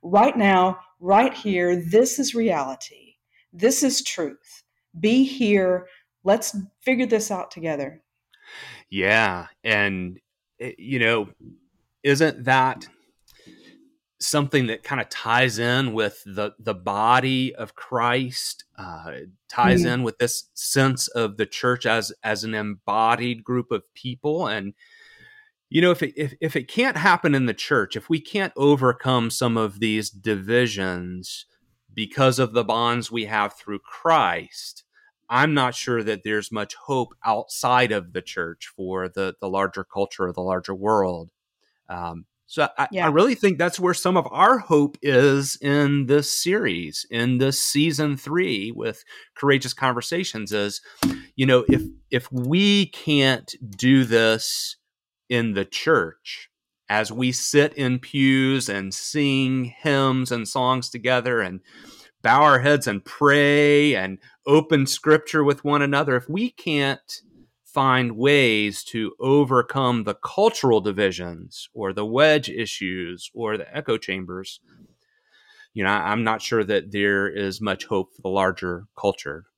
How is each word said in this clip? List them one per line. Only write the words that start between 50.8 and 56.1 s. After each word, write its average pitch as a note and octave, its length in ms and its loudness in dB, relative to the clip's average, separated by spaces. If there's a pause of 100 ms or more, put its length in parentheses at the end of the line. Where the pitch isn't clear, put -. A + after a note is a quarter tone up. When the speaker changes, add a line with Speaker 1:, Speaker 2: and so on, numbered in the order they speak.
Speaker 2:
you C3 120 0
know, B2+ 200 4
if, C3 160 4 (280)
if B2 200 -4
we F3 560 2
can't C#3 680 0 (200)
do B2+ 300 4
this A2+ 720 0 (540)
in A#2 240 0
the G2 100 0
church, - 840 -2 (400)